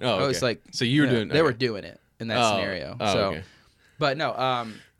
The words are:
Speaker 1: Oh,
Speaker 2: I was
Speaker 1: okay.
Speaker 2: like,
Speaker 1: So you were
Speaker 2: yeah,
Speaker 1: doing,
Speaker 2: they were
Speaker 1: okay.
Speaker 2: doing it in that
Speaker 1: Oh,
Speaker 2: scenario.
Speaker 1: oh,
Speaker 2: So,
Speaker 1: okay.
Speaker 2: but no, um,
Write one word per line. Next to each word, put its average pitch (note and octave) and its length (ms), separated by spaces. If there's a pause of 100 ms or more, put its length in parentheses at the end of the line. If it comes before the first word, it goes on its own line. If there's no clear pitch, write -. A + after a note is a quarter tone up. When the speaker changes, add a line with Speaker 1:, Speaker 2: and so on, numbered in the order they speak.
Speaker 1:
Oh, B2 220
Speaker 2:
I - 20
was C3 120
Speaker 1:
okay. C3 80
Speaker 2:
like, A2+ 160 (100)
Speaker 1:
So - 120
you C3+ 180
were C#3 40
Speaker 2:
yeah, B2+ 80
Speaker 1:
doing, G#2+ 140
Speaker 2:
they D3+ 140
were D3+ 80
Speaker 1:
okay. A2+ 80
Speaker 2:
doing A2 260
it - 160 (180)
in A2+ 100
that A2+ 100
Speaker 1:
Oh, A2 180
Speaker 2:
scenario. F#2 420
Speaker 1:
oh, G#2 160
Speaker 2:
So, G#2+ 120
Speaker 1:
okay. E2 160 (580)
Speaker 2:
but C#3+ 160
no, C#3+ 180
um, B2 400 (240)